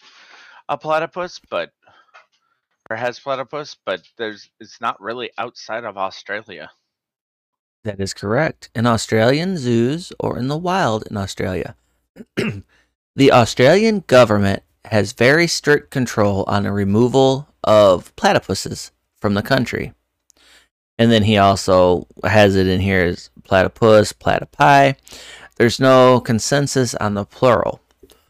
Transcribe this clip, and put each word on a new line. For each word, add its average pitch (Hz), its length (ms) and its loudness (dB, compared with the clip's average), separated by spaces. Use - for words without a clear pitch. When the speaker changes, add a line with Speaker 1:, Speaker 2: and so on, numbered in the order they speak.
Speaker 1:
a 143 100 -6
platypus, 160 600 -6
but, 85 200 -8
or 110 60 -8
has 120 240 -8
platypus, 139 640 -10
but 92 180 -8
there's, 107 320 -12
it's - 200 -20
not 117 200 -8
really 113 380 -10
outside 117 460 -12
of 101 140 -12
Australia. 95 720 -12
Speaker 2:
That 101 160 -8
is 95 140 -8
correct. 120 600 -6
In 117 120 -2
Australian 123 680 -2
zoos 123 640 -2
or - 200 -6
in 123 100 -6
the 147 100 -6
wild 175 500 -4
in - 80 -10
Australia. 98 600 -8
<clears throat> 104 280 -8
The 135 160 4
Australian 175 720 2
government 107 560 2
has 104 280 -2
very 156 360 2
strict - 420 -2
control 101 560 -2
on 101 160 -2
the 98 80 -4
removal 120 800 0
of 104 500 4
platypuses - 760 -4
from 101 140 -2
the 101 80 -2
country. - 500 -4
And 117 120 2
then 110 140 2
he 110 120 2
also 92 720 2
has 101 320 4
it 95 140 2
in 90 120 0
here 95 260 0
as - 240 -8
platypus, 104 720 2
platypi. 139 840 0
There's 117 240 0
no 127 400 6
consensus 127 760 -2
on 104 200 -4
the 101 100 -6
plural. - 560 0